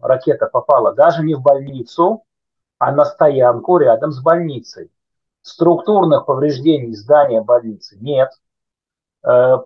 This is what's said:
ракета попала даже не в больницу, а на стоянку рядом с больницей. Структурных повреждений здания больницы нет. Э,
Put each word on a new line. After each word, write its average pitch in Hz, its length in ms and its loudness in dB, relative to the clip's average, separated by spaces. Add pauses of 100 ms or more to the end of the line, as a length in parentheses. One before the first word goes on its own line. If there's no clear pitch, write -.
ракета 131 420 -2
попала 120 480 0
даже 165 300 2
не 156 100 -2
в 135 80 -8
больницу, 143 840 -2 (520)
а 127 140 -2
на 143 140 2
стоянку 135 720 0
рядом 139 340 2
с 127 100 -12
больницей. 160 680 -4 (540)
Структурных 170 800 0
повреждений 135 680 -2
здания 120 460 2
больницы 110 580 -4
нет. 135 300 -2 (960)
Э, 123 400 2